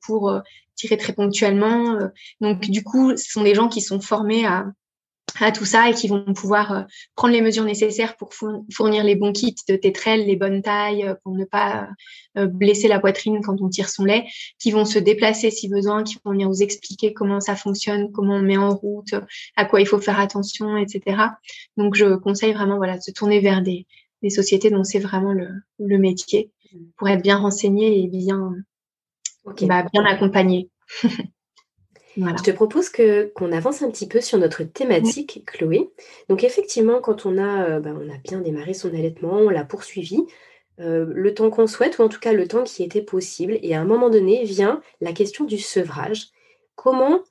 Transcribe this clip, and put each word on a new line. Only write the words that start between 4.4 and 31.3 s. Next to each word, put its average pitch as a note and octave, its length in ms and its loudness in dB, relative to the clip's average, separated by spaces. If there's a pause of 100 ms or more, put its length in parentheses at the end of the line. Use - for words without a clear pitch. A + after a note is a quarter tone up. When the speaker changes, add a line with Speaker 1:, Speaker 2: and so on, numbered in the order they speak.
Speaker 1:
à, F#3+ 200 -2 (760)
à A3 100 4
tout G#3+ 140 -2
ça A3+ 240 4
et A3+ 60 4
qui A3+ 140 -2
vont G3+ 260 0
pouvoir, G#3 380 0
euh, F#3+ 100 -4 (320)
prendre A#3+ 180 2
les A#3 80 4
mesures A3 240 2
nécessaires G#3+ 520 0
pour - 180 -16
four-, G#3+ 360 -10
fournir G#3+ 320 2
les G3+ 120 4
bons G3+ 180 2
kits G#3+ 220 -2 (120)
de G3 100 2
tétrelles, G3+ 500 0
les G3 100 2
bonnes G3 240 0
tailles, G#3 440 -2
euh, F#3+ 100 -4 (100)
pour F#3+ 100 -8
ne F#3+ 120 -4
pas, G3+ 420 -2 (480)
euh, G3+ 100 2
blesser G3+ 400 4
la G3+ 140 4
poitrine G#3 420 0
quand G3 200 -4
on F#3 80 -2
tire F#3 180 -4
son - 160 -4
lait, A3 220 2 (320)
qui A#3 120 -2
vont G#3+ 140 4
se G#3+ 140 0
déplacer G#3+ 520 2
si G#3 200 -6
besoin, G#3 320 0
qui G#3+ 200 -10
vont G3+ 100 -4
venir G3 160 0
vous F#3+ 140 0
expliquer G#3 520 -2
comment G3+ 260 -2
ça G3 160 -4
fonctionne, G3+ 560 -4
comment G3+ 220 0
on G3 80 0
met G3 160 2
en G3+ 160 2
route, G#3 400 -8 (420)
à G#3 80 2
quoi G3+ 160 4
il G3+ 60 6
faut G3+ 120 4
faire G3+ 220 0
attention, G3+ 560 -4
et G#3 100 0
cetera. G3+ 500 -2 (420)
Donc, G#3 160 2
je G3+ 220 6
conseille G3+ 360 0
vraiment, G3+ 240 0
voilà, F#3 220 -2
de - 40 -16
se - 80 -12
tourner G#3 300 2
vers G3 220 4
des, F#3 240 -4 (360)
des G3+ 80 -2
sociétés G3 380 2
dont G3 160 2
c'est G3 140 -2
vraiment G3 340 -2
le, F3+ 160 -4 (300)
le G3 200 2
métier F#3+ 520 0 (480)
pour G3 100 -2
être F#3 140 2
bien G3+ 160 4
renseigné G3+ 640 2
et F#3 40 -2
bien, F#3 460 -2 (960)
Speaker 2:
Ok. G3 180 -6
Speaker 1:
bah, F3+ 260 2
bien G#3 140 2
accompagné. F#3+ 640 2 (340)
<laughs> A#3 60 4 (1120)